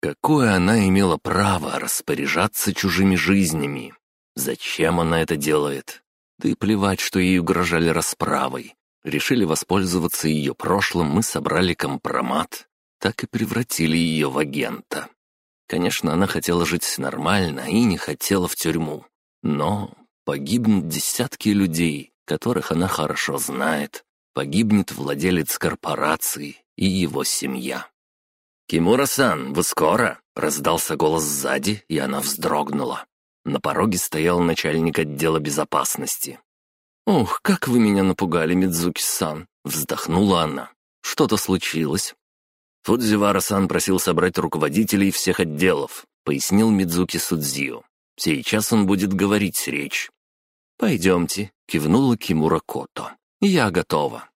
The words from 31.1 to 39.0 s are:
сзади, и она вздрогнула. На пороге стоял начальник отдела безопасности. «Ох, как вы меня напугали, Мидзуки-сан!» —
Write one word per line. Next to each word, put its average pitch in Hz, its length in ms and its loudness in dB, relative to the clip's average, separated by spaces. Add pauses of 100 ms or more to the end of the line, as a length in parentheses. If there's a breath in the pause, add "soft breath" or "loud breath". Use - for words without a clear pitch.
сзади, 71 680 -2
и 80 100 -2
она 69 220 -2
вздрогнула. 71 840 -4 (380)
На 71 160 -2
пороге 90 360 0
стоял 87 440 0
начальник 80 580 0
отдела 80 400 0
безопасности. 73 1000 -4 (680)
«Ох, 139 340 2
как - 260 0
вы 123 120 4
меня 104 240 4
напугали, 87 500 2
Мидзуки-сан!» — 87 920 0 (180)